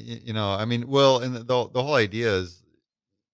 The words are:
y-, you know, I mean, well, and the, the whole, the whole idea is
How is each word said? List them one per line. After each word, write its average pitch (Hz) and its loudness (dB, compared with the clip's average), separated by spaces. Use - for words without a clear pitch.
y-, 117 -14
you 117 -10
know, 104 -2
I 101 -2
mean, 120 -4
well, 135 4
and 127 -6
the, 117 -12
the 120 -2
whole, 123 0
the 123 -4
whole 147 -2
idea 110 2
is 90 -4